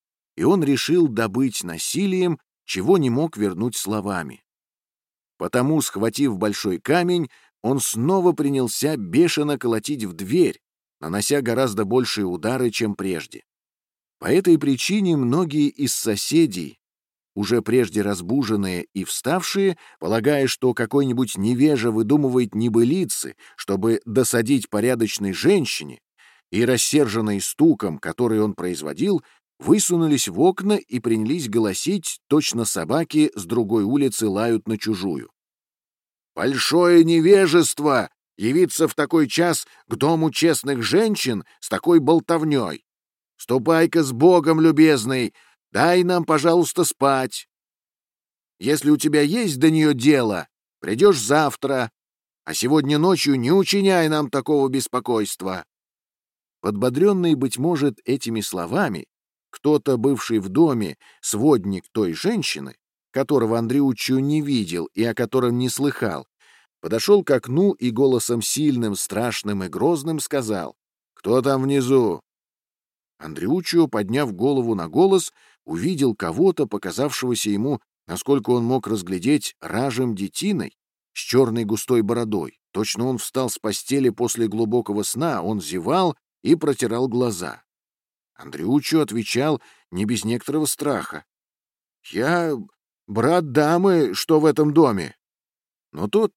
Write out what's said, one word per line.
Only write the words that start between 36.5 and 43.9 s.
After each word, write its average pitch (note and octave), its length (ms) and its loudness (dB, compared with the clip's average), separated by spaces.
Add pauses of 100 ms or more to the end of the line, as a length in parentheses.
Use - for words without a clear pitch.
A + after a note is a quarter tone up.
невежество D#3+ 1080 4 (260)
явиться D3+ 500 0
в - 60 -4
такой D#3 340 0
час E3+ 380 -2 (220)
к A#2 80 -6
дому D#3+ 340 0
честных C#3 540 0
женщин C3 600 0 (160)
с - 100 -14
такой E3 300 4
болтовнёй! D3+ 840 0 (520)
Ступай-ка D#3+ 640 2